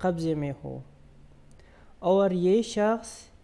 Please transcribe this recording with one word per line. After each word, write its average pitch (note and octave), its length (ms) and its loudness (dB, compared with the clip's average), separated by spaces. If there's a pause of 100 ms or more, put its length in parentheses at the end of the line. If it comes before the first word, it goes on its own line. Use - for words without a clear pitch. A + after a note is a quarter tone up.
कब्ज़े E3 340 0
में D3 160 -4
हो C3+ 320 -12 (1160)
और F#3+ 320 4
ये F#3 300 2
शख्स A3 680 -4 (140)